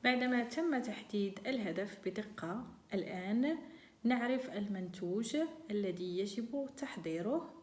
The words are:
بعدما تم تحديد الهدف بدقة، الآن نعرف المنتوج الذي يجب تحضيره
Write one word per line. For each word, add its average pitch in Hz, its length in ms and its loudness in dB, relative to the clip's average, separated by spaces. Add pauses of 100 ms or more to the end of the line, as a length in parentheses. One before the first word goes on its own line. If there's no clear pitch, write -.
بعدما 247 400 6
تم 285 380 2
تحديد 202 640 -2
الهدف 202 520 -2 (100)
بدقة، 208 580 -4 (280)
الآن 208 640 2 (440)
نعرف 247 480 2
المنتوج 196 840 -2 (340)
الذي 180 480 0
يجب 240 580 0
تحضيره 196 880 -2